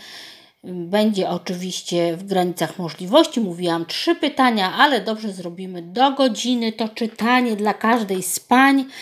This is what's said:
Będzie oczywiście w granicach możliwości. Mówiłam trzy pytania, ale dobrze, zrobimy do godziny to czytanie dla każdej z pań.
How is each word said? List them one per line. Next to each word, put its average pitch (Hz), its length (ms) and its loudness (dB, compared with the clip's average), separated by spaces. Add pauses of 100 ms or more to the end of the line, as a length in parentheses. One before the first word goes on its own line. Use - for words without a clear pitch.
(640)
Będzie 185 640 0
oczywiście 175 880 -2
w 190 80 -12
granicach 180 540 -2
możliwości. 196 600 2
Mówiłam 170 460 -2
trzy - 280 -2
pytania, 240 580 2
ale 254 280 2
dobrze, 220 320 -6
zrobimy 180 500 -10
do 202 300 2
godziny 240 600 0
to 220 160 -4
czytanie 233 680 0
dla 208 180 0
każdej 208 480 0
z - 180 -6
pań. 269 440 4 (180)